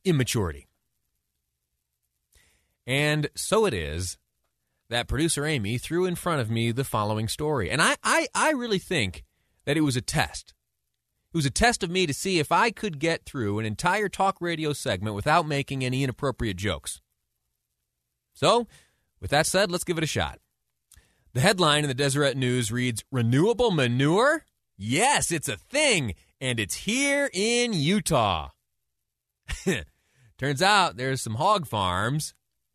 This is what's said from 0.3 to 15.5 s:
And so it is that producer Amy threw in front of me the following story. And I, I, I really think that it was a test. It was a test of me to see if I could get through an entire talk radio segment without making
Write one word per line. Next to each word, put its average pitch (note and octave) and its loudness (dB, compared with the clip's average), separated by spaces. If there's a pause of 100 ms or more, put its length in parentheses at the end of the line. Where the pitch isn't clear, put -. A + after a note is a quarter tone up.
And D3 0
so G#3+ 2
it D3+ 0
is E2+ -4 (720)
that A#2 -4
producer D3 0
Amy B2 -2
threw F3 -2
in F3+ -2
front E3 -2
of A2 -4
me A#2 0
the B2+ -2
following G#2+ -2
story. D3 -2
And D3 0
I, C4 2
I, C#4 0
I C4 2
really A#3+ -2
think A#2+ -4 (420)
that C#3+ 0
it D#3+ 2
was C3+ 2
a B2 0
test. - -4 (800)
It - -6
was D#3 2
a C3 0
test A#3 2
of F3 -4
me F#3 2
to C#3 -2
see F#3+ 0
if D3 0
I G#3 4
could F#3 -6
get D#3+ -2
through G#2 -2
an A2 -4
entire F3+ 0
talk F#3+ 0
radio D#3+ -4
segment G#2+ -4
without D3+ 2
making C#3 -2